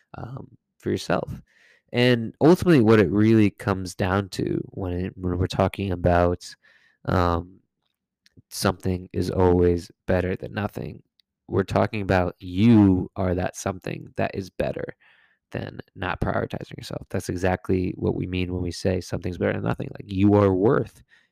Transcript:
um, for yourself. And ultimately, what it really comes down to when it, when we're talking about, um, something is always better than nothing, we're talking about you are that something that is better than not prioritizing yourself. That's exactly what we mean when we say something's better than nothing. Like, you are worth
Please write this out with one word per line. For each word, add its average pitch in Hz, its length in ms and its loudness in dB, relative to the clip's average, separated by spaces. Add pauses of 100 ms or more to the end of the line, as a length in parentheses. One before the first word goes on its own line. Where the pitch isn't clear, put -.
(180)
um, 123 300 -14 (320)
for - 100 -6
yourself. - 520 -4 (500)
And 120 500 0
ultimately, 165 400 6
what 107 180 6
it 90 120 4
really 107 400 4
comes 95 420 -4
down 95 360 -2
to - 420 -4
when 90 220 -8
it, 90 220 -6
when 90 220 -4
we're 90 80 0
talking 98 460 -2
about, 87 520 2 (640)
um, 87 540 0 (880)
something 92 640 -4
is 92 160 -4
always 90 640 2 (160)
better 92 280 -2
than - 180 -12
nothing, - 500 -8 (440)
we're 98 160 0
talking 101 380 0
about 92 380 0
you 95 760 4
are 92 200 -2
that 90 200 -4
something 87 520 -8 (100)
that - 160 -4
is 95 160 -8
better - 460 -6 (560)
than - 280 -10 (160)
not 92 240 -6
prioritizing - 580 -6
yourself. - 340 -12
That's - 180 -6
exactly 92 680 -2
what 95 200 -2
we 92 100 -6
mean 90 260 -4
when 90 120 -4
we 87 80 -6
say 92 280 -2
something's 90 380 -8
better 101 160 0
than 101 100 -6
nothing. - 300 -6
Like, 101 180 -14
you 101 220 4
are 101 200 6
worth 107 500 0 (280)